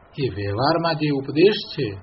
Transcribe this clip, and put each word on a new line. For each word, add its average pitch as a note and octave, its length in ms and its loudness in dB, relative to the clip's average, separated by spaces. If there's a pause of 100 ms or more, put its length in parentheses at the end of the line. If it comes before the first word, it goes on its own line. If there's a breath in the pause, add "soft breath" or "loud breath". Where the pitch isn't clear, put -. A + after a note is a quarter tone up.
(180)
એ C#3+ 80 -2 (100)
વ્યવહારમાં D3 640 0
જે D3+ 120 0
ઉપદેશ D3 500 2 (120)
છે, C3+ 140 -4 (160)